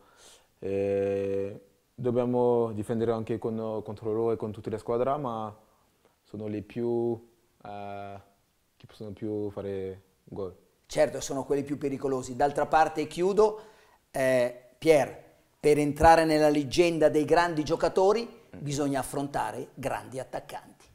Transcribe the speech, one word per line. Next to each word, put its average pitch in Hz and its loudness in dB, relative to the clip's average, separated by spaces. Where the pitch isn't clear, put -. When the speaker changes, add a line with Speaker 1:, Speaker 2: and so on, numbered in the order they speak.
Speaker 1:
E 98 -2
dobbiamo 120 2
difendere 113 -2
anche 110 -4
con, 110 -6
contro 110 -6
loro 113 0
e 110 0
con 107 -6
tutta 107 -10
la 107 -4
squadra, 127 -2
ma 110 -6
sono 107 -12
lì 104 -6
più, 117 -4
eh, 101 -12
che - -20
possono 107 -16
più 104 -6
fare 95 -8
gol. 92 -10
Speaker 2:
Certo, 143 0
sono 135 -6
quelli 143 -2
più 143 -6
pericolosi. 135 -4
D'altra 143 0
parte, 156 2
chiudo, 202 2
eh, 127 2
Pier, 143 4
per 147 4
entrare 156 6
nella 151 4
leggenda 151 4
dei 151 2
grandi 160 2
giocatori 190 0
Speaker 1:
Mm. - -16
Speaker 2:
bisogna 143 -2
affrontare 131 -6
grandi 117 -8
attaccanti. - -14